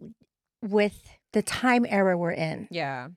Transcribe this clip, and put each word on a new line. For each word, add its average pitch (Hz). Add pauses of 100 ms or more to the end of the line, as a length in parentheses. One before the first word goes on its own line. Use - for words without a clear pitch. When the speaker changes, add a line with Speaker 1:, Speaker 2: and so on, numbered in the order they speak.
(640)
Speaker 1:
with 208 (140)
the 214
time 240
era 190
we're 175
in. 160
Speaker 2:
Yeah. 139